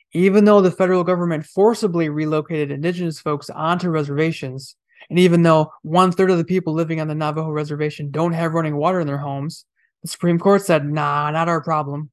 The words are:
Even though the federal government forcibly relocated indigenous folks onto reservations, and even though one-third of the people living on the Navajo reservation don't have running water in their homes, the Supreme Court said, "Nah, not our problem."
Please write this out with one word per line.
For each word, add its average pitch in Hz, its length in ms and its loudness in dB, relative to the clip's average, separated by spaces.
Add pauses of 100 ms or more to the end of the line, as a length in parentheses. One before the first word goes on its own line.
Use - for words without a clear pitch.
(120)
Even 196 320 4
though 208 160 8
the 185 100 4
federal 185 320 2
government 170 420 -2
forcibly 190 640 0
relocated 151 600 -2
indigenous 165 480 -4
folks 147 320 -6
onto 175 400 -2
reservations, 143 880 -4 (320)
and 165 100 -2
even 175 240 6
though 160 300 4 (100)
one-third 185 480 2
of 175 80 2
the 165 60 0
people 180 300 -2
living 160 260 -2
on 156 80 -4
the 151 80 -6
Navajo 156 340 -4
reservation 151 600 -6
don't 165 220 0
have 160 200 -2
running 156 220 -2
water 175 240 0
in 151 80 -4
their 139 100 -4
homes, 143 460 -8 (380)
the 165 60 -12
Supreme 175 300 0
Court 196 240 2
said, 151 260 0
"Nah, 147 440 -2
not 165 160 -2
our 165 120 0
problem." 147 520 -6